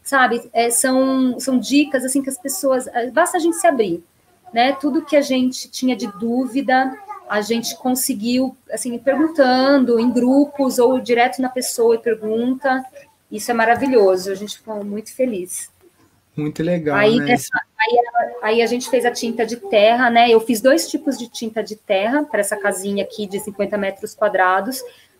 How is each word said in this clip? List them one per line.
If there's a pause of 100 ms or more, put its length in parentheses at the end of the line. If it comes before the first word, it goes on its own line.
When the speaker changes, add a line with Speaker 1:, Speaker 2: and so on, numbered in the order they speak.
Speaker 1:
sabe?
É,
são,
são
dicas,
assim,
que
as
pessoas,
é,
basta
a
gente
se
abrir, (520)
né?
Tudo
que
a
gente
tinha
de (120)
dúvida, (320)
a
gente
conseguiu, (140)
assim,
perguntando
em
grupos
ou
direto
na
pessoa
e
pergunta. (480)
Isso
é
maravilhoso,
a
gente
ficou
muito
feliz. (640)
Speaker 2:
Muito
legal,
Speaker 1:
Aí,
Speaker 2:
né?
Speaker 1:
dessa, (280)
aí,
a,
aí
a
gente
fez
a
tinta
de
terra,
né?
Eu
fiz
dois
tipos
de
tinta
de
terra
pra
essa
casinha
aqui
de
cinquenta
metros
quadrados. (380)